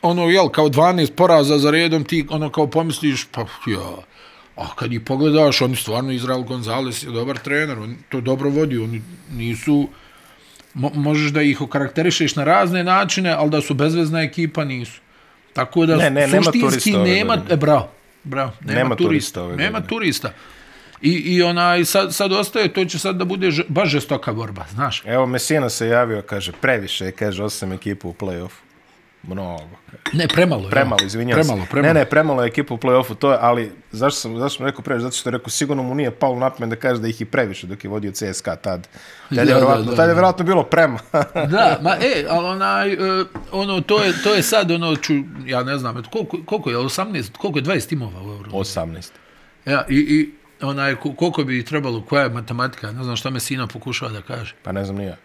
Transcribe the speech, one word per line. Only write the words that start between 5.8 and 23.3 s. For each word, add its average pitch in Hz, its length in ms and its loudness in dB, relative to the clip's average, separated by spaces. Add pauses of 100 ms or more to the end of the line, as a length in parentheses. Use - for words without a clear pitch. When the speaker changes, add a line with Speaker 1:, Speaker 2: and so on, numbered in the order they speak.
Speaker 1:
Izrael 127 300 -2
Gonzalez 120 640 -6
je 143 80 -12
dobar 120 260 -4
trener, 143 420 -4
on 113 160 -10 (140)
to 131 120 -4
dobro 131 280 0
vodi, 143 280 0
oni 113 240 -4 (300)
nisu, 120 560 0 (840)
mo-, 143 220 -4
možeš 147 360 0
da 151 100 2
ih 143 200 2
okarakterišeš 147 720 0
na 147 80 -2
razne 180 400 4
načine, 185 480 2
ali 151 180 2
da 151 120 2
su 147 120 -2
bezvezna 160 480 2
ekipa, 160 440 -2
nisu. 127 360 -8 (520)
Tako 147 320 2
da 160 100 6
Speaker 2:
Ne, 160 80 4
ne, 143 240 4
nema 175 160 6
Speaker 1:
suštinski 147 180 4
Speaker 2:
turista 139 380 2
ove 185 100 4
Speaker 1:
nema, 214 260 2
Speaker 2:
godine. 175 180 -2
Speaker 1:
e, 160 40 2
bravo, 147 340 2 (320)
bravo, 135 280 -4 (100)
nema 139 120 -6
Speaker 2:
Nema 127 220 2
Speaker 1:
turista, 175 100 2
Speaker 2:
turista 156 380 0
ove 87 140 -6
Speaker 1:
nema 180 140 0
Speaker 2:
godine. 214 180 -6
Speaker 1:
turista. 180 440 -2 (680)
I, 156 100 4
i 180 320 2
onaj, 175 420 4
sad, 190 280 2
sad 196 180 0
ostaje, 202 380 0
to 190 160 0
će 165 140 -6
sad 190 160 -2
da 180 100 -2
bude 185 260 0